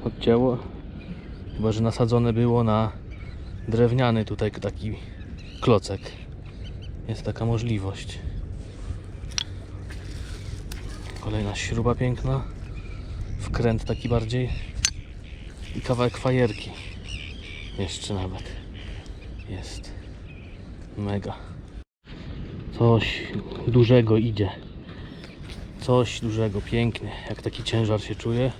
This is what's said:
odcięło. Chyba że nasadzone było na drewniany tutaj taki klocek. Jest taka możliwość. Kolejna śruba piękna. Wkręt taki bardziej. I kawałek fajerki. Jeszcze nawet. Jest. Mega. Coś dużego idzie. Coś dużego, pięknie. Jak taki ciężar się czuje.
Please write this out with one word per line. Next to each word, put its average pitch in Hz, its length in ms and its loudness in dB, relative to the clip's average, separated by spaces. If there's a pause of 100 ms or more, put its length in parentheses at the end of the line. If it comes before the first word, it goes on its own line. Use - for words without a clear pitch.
odcięło. 120 540 4 (1000)
Chyba 110 140 2
że 107 100 2
nasadzone 117 520 4
było 120 300 6
na 110 280 6 (760)
drewniany 117 580 6
tutaj 104 260 0
taki 104 440 -4 (680)
klocek. 98 400 4 (1040)
Jest 110 160 -4
taka 107 220 -2
możliwość. 110 760 0 (3000)
Kolejna 104 340 -2
śruba 117 400 2
piękna. 127 480 2 (960)
Wkręt 113 460 2
taki 117 240 -2
bardziej. 120 400 2 (1300)
I - 60 -2
kawałek 123 360 2
fajerki. 127 540 4 (1080)
Jeszcze 98 340 -4
nawet. 92 300 -2 (1080)
Jest. - 420 -8 (1080)
Mega. 101 360 -2 (1500)
Coś 117 440 6 (440)
dużego 117 500 8
idzie. 107 320 2 (1300)
Coś 123 380 4
dużego, 110 420 2
pięknie. 113 500 2 (180)
Jak 107 120 -6
taki 113 220 -4
ciężar 110 380 4
się 107 140 -6
czuje. 120 440 2